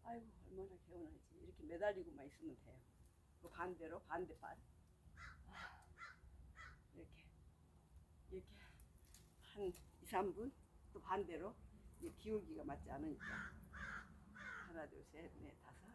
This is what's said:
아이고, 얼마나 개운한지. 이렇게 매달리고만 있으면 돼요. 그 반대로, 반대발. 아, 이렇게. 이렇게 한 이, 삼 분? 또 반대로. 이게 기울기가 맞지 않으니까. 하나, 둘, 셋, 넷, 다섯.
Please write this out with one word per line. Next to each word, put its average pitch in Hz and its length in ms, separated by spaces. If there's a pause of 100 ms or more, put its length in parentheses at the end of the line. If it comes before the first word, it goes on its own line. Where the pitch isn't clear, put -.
아이고, 233 220 (240)
얼마나 190 260 (100)
개운한지. 175 360 (200)
이렇게 - 220
매달리고만 330 640
있으면 320 320
돼요. - 180 (640)
그 170 80
반대로, 170 540
반대발. 160 540 (880)
아, - 400 (1080)
이렇게. - 300 (1080)
이렇게 - 160 (1040)
한 208 100
이, 180 100 (320)
삼 190 280
분? 226 180 (400)
또 185 100
반대로. 185 540 (460)
이게 339 160
기울기가 214 480
맞지 - 260
않으니까. 147 340 (1400)
하나, 160 220
둘, - 160
셋, 160 260 (100)
넷, - 200
다섯. 127 340